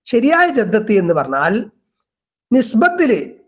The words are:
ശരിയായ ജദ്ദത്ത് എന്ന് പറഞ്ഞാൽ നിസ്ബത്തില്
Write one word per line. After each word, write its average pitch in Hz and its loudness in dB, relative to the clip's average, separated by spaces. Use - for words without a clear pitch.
ശരിയായ 302 2
ജദ്ദത്ത് 214 -2
എന്ന് 175 2
പറഞ്ഞാൽ 139 -2
നിസ്ബത്തില് 262 0